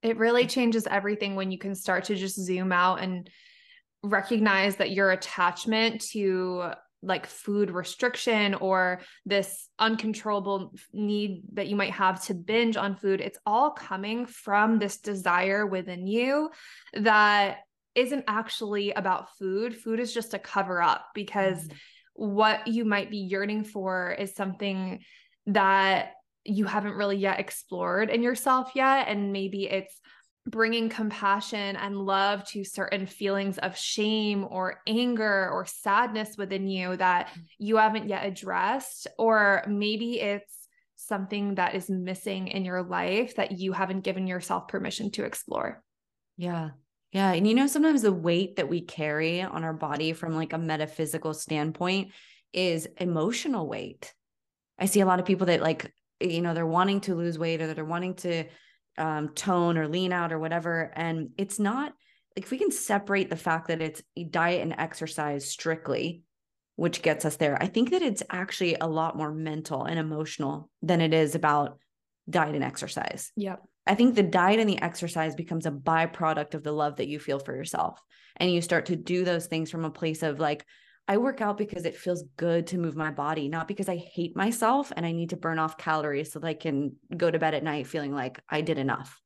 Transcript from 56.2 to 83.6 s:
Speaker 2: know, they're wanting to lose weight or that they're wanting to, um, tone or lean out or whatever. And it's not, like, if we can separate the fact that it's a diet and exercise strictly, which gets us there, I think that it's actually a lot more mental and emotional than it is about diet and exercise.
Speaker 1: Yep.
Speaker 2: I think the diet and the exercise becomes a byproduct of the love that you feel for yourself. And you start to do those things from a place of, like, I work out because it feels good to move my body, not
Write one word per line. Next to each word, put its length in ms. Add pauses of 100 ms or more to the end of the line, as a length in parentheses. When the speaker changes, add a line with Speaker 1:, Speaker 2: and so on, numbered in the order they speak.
Speaker 2:
know, 120
they're 120
wanting 360
to 140
lose 220
weight 240
or 60
that 80
they're 80
wanting 320
to, 300 (520)
um, 320
tone 480
or 100
lean 260
out 180
or 80
whatever. 560
And 420
it's 220
not, 340 (420)
like, 100
if 60
we 60
can 140
separate 580
the 60
fact 320
that 140
it's 200 (140)
a 80
diet 380
and 160
exercise 720
strictly, 720 (560)
which 240
gets 240
us 100
there, 260
I 60
think 220
that 120
it's 280
actually 460
a 120
lot 300
more 160
mental 500
and 160
emotional 680 (120)
than 200
it 120
is 220
about 440 (500)
diet 260
and 80
exercise. 720
Speaker 1:
Yep. 260 (240)
Speaker 2:
I 100
think 200
the 80
diet 380
and 80
the 120
exercise 540
becomes 300
a 60
byproduct 800
of 100
the 80
love 260
that 120
you 100
feel 200
for 140
yourself. 460 (380)
And 120
you 120
start 240
to 100
do 300
those 220
things 220
from 140
a 80
place 320
of, 160
like, 260 (420)
I 100
work 240
out 160
because 280
it 120
feels 260 (140)
good 300
to 100
move 180
my 160
body, 380
not 180